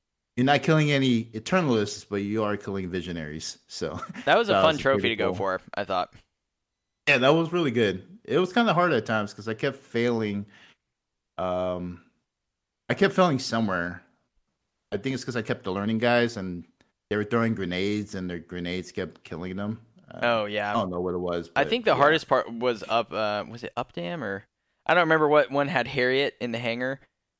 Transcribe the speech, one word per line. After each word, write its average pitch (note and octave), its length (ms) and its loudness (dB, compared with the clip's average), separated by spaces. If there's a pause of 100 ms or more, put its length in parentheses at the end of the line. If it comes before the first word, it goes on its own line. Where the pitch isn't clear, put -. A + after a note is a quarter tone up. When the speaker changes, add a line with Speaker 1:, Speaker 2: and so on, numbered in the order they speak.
(380)
Speaker 1:
You're B2+ 80 4
not C#3 180 4
killing D#3 280 4
any B2+ 340 4
Eternalists, A2+ 840 0
but G2+ 140 -2
you G#2+ 200 -2
are G#2 140 -2
killing F#2+ 320 -6
Visionaries. D#2+ 800 -8
So - 320 -6 (140)
<laughs> - 120 -10
Speaker 2:
That D#3 120 4
was A3+ 120 0
a - 40 2
Speaker 1:
that - 100 4
Speaker 2:
fun D#3+ 120 4
Speaker 1:
was C#3 60 -8
Speaker 2:
trophy C3+ 200 2
Speaker 1:
pretty A#2 140 0
Speaker 2:
to G#2+ 40 -10
go G#2 100 0
Speaker 1:
cool. F#2 60 -4
Speaker 2:
for, F#2+ 260 -4 (140)
I G2+ 80 -4
thought. F#2+ 300 -4 (920)
Speaker 1:
Yeah, C#3+ 120 4
that C3 100 4
was D#3+ 240 4
really E3+ 180 2
good. G#2 360 2 (160)
It C#3 160 0
was F#3 140 0
kinda A#3 200 4
hard F3 200 4
at A2 120 2
times G#2+ 280 -2
'cause G#2 140 -12
I A2+ 60 -4
kept C3+ 240 -4
failing. A2 680 -2 (920)
Um, F2+ 640 -4 (880)
I E3+ 60 2
kept G3 180 2
failing F3 260 4
somewhere. F#2+ 640 -2 (880)
I G#2 60 -4
think C3+ 160 -4
it's B2+ 100 -6
'cause B2 120 -6
I A#2 80 -2
kept - 200 -4
the F#2+ 80 -4
learning G2+ 260 0
guys, A#2+ 400 2
and F2+ 280 -8 (440)
they G#2 80 0
were G#2 80 0
throwing A2+ 300 0
grenades, G2 600 -4
and F#2 140 -6
their F2 100 -8
grenades F2 520 -8
kept F2 320 -8
killing F#2 340 -10
them. G#2+ 240 -6 (280)
Uh, - 140 -16
Speaker 2:
Oh, A#2 220 0
yeah. G#2 260 -2
Speaker 1:
I - 20 -2
don't G#2 160 0
know F2 120 -6
what F2+ 120 -2
it F2+ 60 -2
was, F2 360 -4
Speaker 2:
I C#3 80 2
Speaker 1:
but C#3+ 60 -2
Speaker 2:
think A#3 160 -2
the G3+ 60 4
Speaker 1:
yeah. C#3 60 4
Speaker 2:
hardest D3 300 4
part B2+ 240 2
was A#2 360 -2
up, A2+ 240 0
uh, G#2 360 -2
was A#2 160 -14
it - 120 -10
Up B2 180 -6
Dam F3 300 -8
or, G2 220 -6 (400)
I D3 80 4
don't F3 100 6
remember D#3+ 240 4
what D3 240 6
one C#3 160 2
had C#3 200 0
Harriet C3+ 520 0
in A#2+ 140 -4
the A2+ 60 -4
hangar, B2 420 -4 (380)